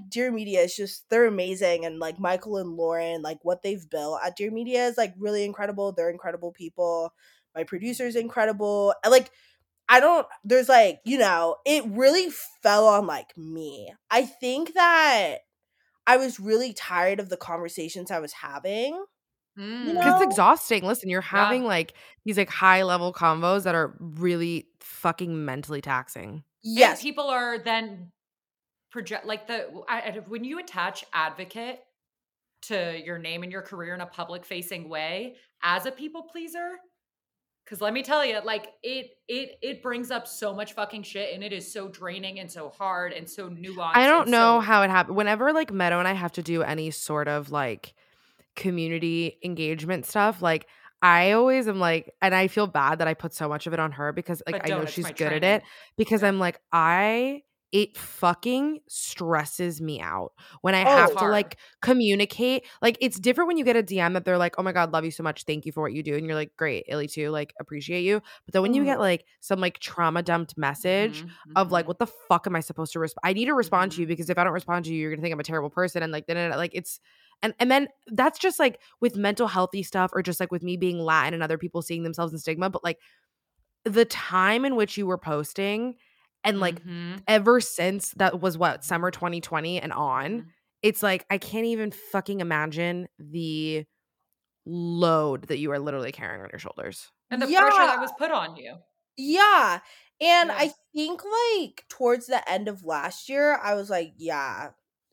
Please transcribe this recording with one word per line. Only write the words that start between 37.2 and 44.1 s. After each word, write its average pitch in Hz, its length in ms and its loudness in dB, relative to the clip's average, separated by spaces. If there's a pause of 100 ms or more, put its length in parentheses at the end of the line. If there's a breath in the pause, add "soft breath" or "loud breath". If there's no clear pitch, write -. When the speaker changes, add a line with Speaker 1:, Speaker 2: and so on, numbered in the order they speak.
Speaker 2:
'cause 196 160 -14
let 214 120 0
me 269 100 -4
tell 285 200 2
you, 220 220 -2
like, 214 280 -6 (100)
it, 254 340 -10 (100)
it, 262 340 -8
it 247 220 -8
brings 247 280 -8
up 233 160 -8
so 202 260 -8
much 208 200 -10
fucking 208 300 -8
shit, 196 300 -10
and 190 100 -12
it 202 80 -12
is 185 220 -12
so 196 160 -10
draining 190 500 -12
and 175 120 -16
so 156 180 -14
hard 180 420 -6
and 170 180 -12
so 185 200 -12
nuanced 175 460 -8
Speaker 3:
I 254 120 8
don't 311 160 6